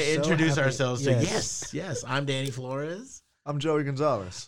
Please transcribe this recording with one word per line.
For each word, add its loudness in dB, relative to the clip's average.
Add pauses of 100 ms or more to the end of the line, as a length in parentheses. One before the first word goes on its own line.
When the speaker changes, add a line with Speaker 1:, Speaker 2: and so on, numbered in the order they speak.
(160)
Speaker 1:
so 2
Speaker 2:
introduce 4
Speaker 1:
happy. 2
Speaker 2:
ourselves 0
to, 4
Speaker 1:
Yes. 4
Speaker 2:
yes, -4
yes, -6
I'm -2
Danny -2
Flores. -8 (240)
Speaker 3:
I'm -4
Joey 2
Gonzalez. 0